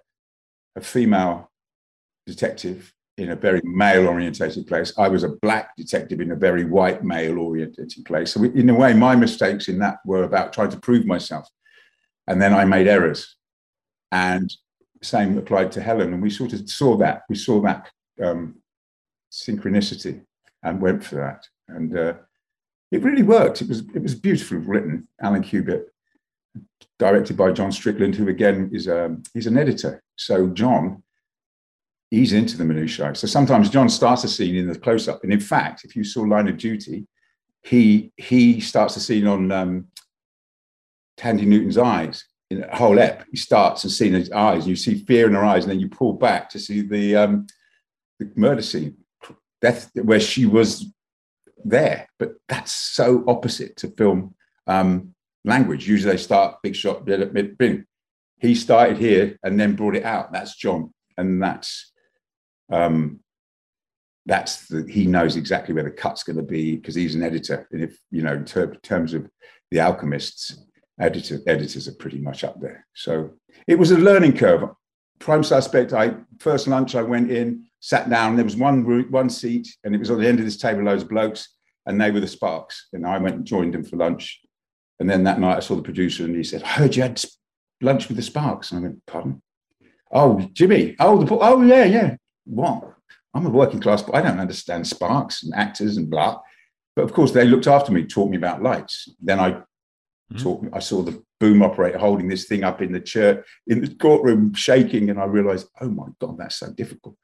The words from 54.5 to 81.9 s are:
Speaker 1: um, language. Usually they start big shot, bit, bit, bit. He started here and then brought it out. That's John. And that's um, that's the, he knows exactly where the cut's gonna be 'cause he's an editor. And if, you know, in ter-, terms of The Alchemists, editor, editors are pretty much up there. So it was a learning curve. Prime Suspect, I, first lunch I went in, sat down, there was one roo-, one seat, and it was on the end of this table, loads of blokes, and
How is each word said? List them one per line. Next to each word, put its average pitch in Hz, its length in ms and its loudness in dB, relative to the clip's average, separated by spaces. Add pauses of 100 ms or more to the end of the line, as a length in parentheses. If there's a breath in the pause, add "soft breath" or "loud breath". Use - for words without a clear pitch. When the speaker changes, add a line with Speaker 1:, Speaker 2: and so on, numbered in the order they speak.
Speaker 1:
um, 92 480 0 (300)
language. 101 420 0
Usually 101 260 2
they 90 60 0
start 98 440 0
big 98 120 -6
shot, - 300 -6
bit, 98 300 -2
bit, 101 240 -4
bit. 120 260 0 (540)
He 120 160 2
started 113 420 4
here 104 480 2
and 98 160 0
then 104 160 2
brought 104 180 -2
it 101 100 -4
out. 113 280 -6
That's 95 240 -10
John. 85 380 -6 (240)
And 92 240 -2
that's - 460 -8 (800)
um, 80 500 -2 (1080)
that's - 420 -4
the, 78 200 -6
he 98 180 0
knows 85 300 2
exactly 82 380 -4
where 78 100 -2
the 73 60 -8
cut's - 320 -8
gonna 80 200 -6
be 80 360 -4
'cause 80 160 -12
he's 82 200 -4
an 82 80 -4
editor. 82 500 -6
And 82 100 -8
if, - 160 -10 (120)
you 80 120 -6
know, 73 120 -2
in 71 100 -8
ter-, 87 380 -4
terms 82 320 -4
of 76 140 -8 (420 soft breath)
The 82 100 0
Alchemists, - 840 -4 (340)
editor, 82 460 -4
editors 73 420 -4
are 67 60 -16
pretty 69 240 -14
much 69 260 -12
up - 160 -10
there. - 340 -16
So 80 360 -6 (360 soft breath)
it 170 120 4
was 170 120 6
a 180 80 6
learning 180 380 6
curve. 98 320 4 (500)
Prime 151 240 0
Suspect, 135 500 2
I, 113 220 0 (240)
first 147 300 -2
lunch 131 260 -2
I 117 80 0
went 120 280 0
in, 120 340 -4 (160)
sat - 300 -2
down, 113 260 2
there 120 80 2
was 104 120 -4
one 131 280 2
roo-, 120 260 0
one 131 200 0
seat, 120 360 -6 (180)
and 104 100 -4
it 104 40 0
was 107 120 -4
on 113 100 0
the 113 80 2
end 120 100 4
of 110 60 -2
this 104 140 -6
table, 104 240 -4
loads 101 200 0
of - 60 -12
blokes, 107 480 -6 (300)
and 101 140 -2